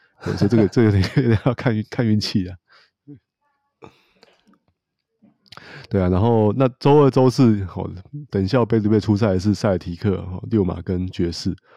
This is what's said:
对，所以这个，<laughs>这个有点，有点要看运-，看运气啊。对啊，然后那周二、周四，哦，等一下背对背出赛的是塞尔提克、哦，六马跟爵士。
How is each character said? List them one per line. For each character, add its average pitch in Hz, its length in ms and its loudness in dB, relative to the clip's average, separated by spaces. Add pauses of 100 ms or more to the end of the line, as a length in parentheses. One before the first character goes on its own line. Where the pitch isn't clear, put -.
(220)
对， 101 140 -6
所 101 100 0
以 - 20 4
这 117 80 0
个， 107 120 4
<laughs> - 0 -
这 123 140 0
个 110 80 4
有 - 0 -
点， 98 260 2
有 143 60 0
点 117 240 2
要 123 80 0
看 113 220 -4
运-， 107 140 -4
看 123 160 -2
运 107 140 2
气 98 280 -4
啊。 90 80 -16 (3250)
对 101 120 0
啊， 92 80 2
然 92 120 2
后 110 360 2
那 131 120 2 (100)
周 147 240 4
二、 139 80 4
周 127 180 4
四， 110 460 2
哦， 92 160 -8 (400)
等 101 120 -2
一 95 40 -2
下 120 180 0
背 113 140 0
对 104 100 0
背 107 120 2
出 104 160 0
赛 107 140 0
的 92 100 0
是 104 120 0
塞 101 160 -2
尔 92 100 0
提 85 180 -10
克、 95 200 -2
哦， 90 340 -12
六 107 140 2
马 87 180 -6
跟 92 260 -4
爵 87 240 -6
士。 85 240 -6 (200)